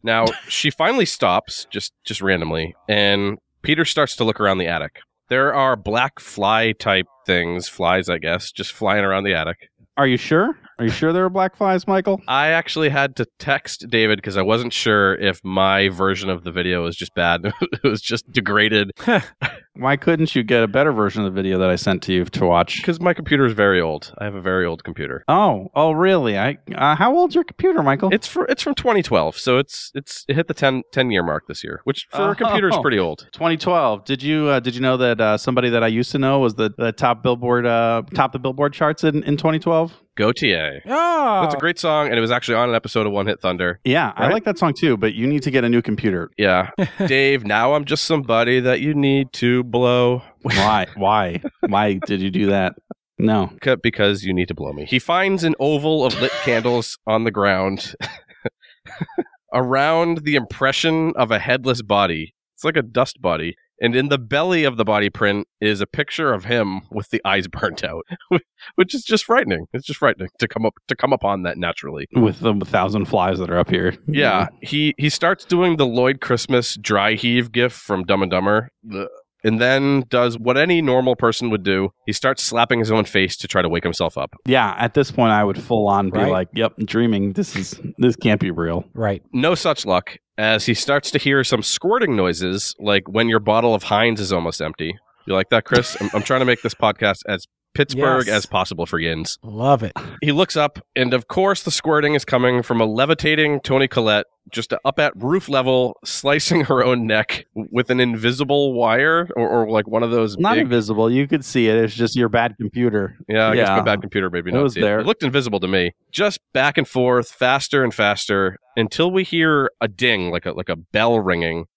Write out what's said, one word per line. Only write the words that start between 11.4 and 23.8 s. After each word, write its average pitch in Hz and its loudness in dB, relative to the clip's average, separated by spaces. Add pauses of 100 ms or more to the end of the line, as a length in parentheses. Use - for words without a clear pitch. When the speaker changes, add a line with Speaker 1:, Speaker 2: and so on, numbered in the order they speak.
Speaker 2:
flies, 185 0
Michael? 196 0
Speaker 1:
I 143 2
actually 160 0
had 139 0
to 120 -2 (140)
text - -4
David 110 2
'cause 98 -4
I 95 2
wasn't 117 0
sure 101 2
if 98 0
my 95 2
version 95 -2
of 87 -4
the 87 -8
video 90 -2
was 85 -6
just - -12
bad. 85 0
<laughs> - -6
It - -6
was 110 0
just - -6
degraded. 104 2 (160)
Speaker 3:
<laughs> 220 2 (540)
Speaker 2:
Why 135 0
couldn't 160 0
you 127 2
get 117 2
a 110 2
better 135 2
version 107 0
of 92 -4
the - -6
video 95 0
that 92 2
I 90 2
sent 92 -2
to 95 -2
you 90 2
to - -2
watch? 85 2
Speaker 1:
'Cause 170 -2
my 175 2
computer 143 2
is 117 2
very 98 4